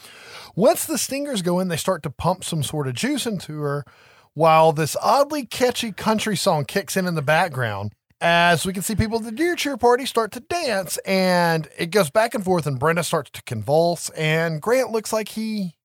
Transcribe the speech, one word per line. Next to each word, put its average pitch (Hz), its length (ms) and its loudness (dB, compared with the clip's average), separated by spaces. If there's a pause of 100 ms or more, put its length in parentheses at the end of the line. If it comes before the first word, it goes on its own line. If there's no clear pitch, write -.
(560)
Once 240 300 4
the 302 120 -2
stingers 277 440 -4
go 175 180 0
in, 185 100 -2
they 165 80 -2
start 180 260 -2
to 160 60 -6
pump 180 340 -2
some 160 200 -4
sort 147 240 -4
of 127 80 -4
juice 254 300 -2
into 160 360 -6
her 143 240 -2 (480)
while 160 400 6
this 151 280 -2
oddly 277 440 2
catchy 240 460 -2
country 214 440 -2
song 156 300 0
kicks - 320 -4
in 185 100 0
in 170 80 -2
the 156 60 -2
background. 127 720 0 (280)
As 170 440 4
we 190 80 -4
can 190 100 -6
see 220 120 -4
people 220 240 0
at 220 60 -10
the 233 60 -10
deer 320 240 0
cheer 285 220 -4
party 247 280 4
start 226 280 -2
to 247 60 -8
dance, 240 600 -2
and 180 680 2 (100)
it 175 100 -4
goes 165 220 2
back 220 240 2
and 220 100 -4
forth, 180 220 2
and 139 140 -4
Brenda 160 240 2
starts - 280 -4
to - 120 -16
convulse, 151 680 0
and 160 500 -2
Grant 240 300 0
looks 220 200 -4
like 220 180 -2
he 214 560 -6